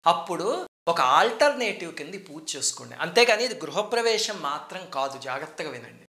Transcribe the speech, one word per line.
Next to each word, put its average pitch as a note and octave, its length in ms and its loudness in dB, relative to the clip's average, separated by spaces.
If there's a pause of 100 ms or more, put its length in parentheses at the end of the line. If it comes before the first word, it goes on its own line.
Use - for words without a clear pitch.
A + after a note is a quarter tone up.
అప్పుడు F3 640 0 (200)
ఒక E3 120 2
ఆల్టర్నేటివ్ G3+ 920 4
కింద D#3 200 -12
ఈ G3 40 -12
పూజ D#3 380 -12
చేసుకోండి. B2 380 -4
అంతేగాని G#3+ 500 4
ఇది A3+ 100 -4
గృహప్రవేశం G#3 880 -2
మాత్రం D3+ 480 -8
కాదు, C3+ 280 -4
జాగ్రత్తగా C#3 520 -8
వినండి. A#2 420 -16